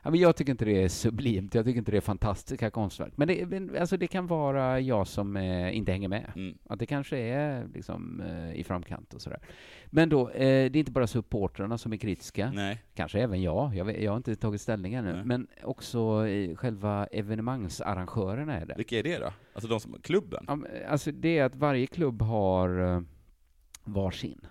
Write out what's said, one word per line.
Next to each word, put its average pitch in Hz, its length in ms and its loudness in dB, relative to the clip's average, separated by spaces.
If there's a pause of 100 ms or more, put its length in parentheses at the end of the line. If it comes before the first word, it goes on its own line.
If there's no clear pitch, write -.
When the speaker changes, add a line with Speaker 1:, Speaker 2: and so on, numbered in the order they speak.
Speaker 1:
ja, - 80 -2
men 165 100 6
jag 170 160 10
tycker 139 160 0
inte 120 120 0
det 104 180 6
är 95 60 4
sublimt, 110 640 0
jag 117 100 4
tycker 120 140 2
inte 107 120 0
det 104 60 2
är 98 40 6
fantastiska 104 720 -2
konstverk. - 460 -4
Men 147 120 4
det, 175 180 0
men, 180 320 -6
alltså, 190 180 2
det 180 100 -2
kan 180 200 -4
vara 139 540 2
jag 120 260 2
som, 101 300 -4
eh, 92 400 0
inte 98 160 0
hänger 98 160 -2
med. 110 280 -4
Speaker 2:
Mm. 92 220 -8 (100)
Speaker 1:
Att 107 100 -6
det 117 80 -4
kanske 143 320 -4
är 123 560 -4
liksom, 85 460 -10
eh, 82 340 -8
i 87 100 -6
framkant - 500 -8
och - 80 -14
sådär. - 160 -10 (480)
Men 160 220 6
då, 131 220 4
eh, 131 400 6
det 135 60 0
är 156 40 6
inte 135 120 -2
bara 123 140 4
supportrarna 107 720 -2
som 113 140 -6
är 107 40 -4
kritiska. 101 580 -2
Speaker 2:
Nej. 101 280 -4 (120)
Speaker 1:
Kanske 90 260 -2
även 101 220 2
jag. 101 340 0
Jag 90 80 -2
vet, 104 180 -4
jag 104 100 0
har 104 40 0
inte 117 200 -2
tagit 104 240 -2
ställning 104 340 -4
ännu. 110 180 -2
Speaker 2:
Nej. 92 120 -6
Speaker 1:
Men 123 220 0 (160)
också, 110 680 0
eh, 98 280 -2
själva 104 500 -2
evenemangsarrangörerna 107 1500 -4
är 80 60 -6
det. - 100 -8
Speaker 2:
Vilka 113 220 -2
är 107 40 0
det 151 160 -2
då? - 140 -4 (220)
Alltså 107 140 -8
de 110 120 0
som, - 220 -12
klubben? - 460 0
Speaker 1:
Ja, 143 80 0
men, - 140 -8 (180)
alltså, 151 240 0
det 165 260 2
är 139 60 6
att 131 120 0
varje 135 300 2
klubb 127 360 0
har, 92 560 4 (160)
eh, 87 60 2 (840)
varsin. 95 560 -4 (100)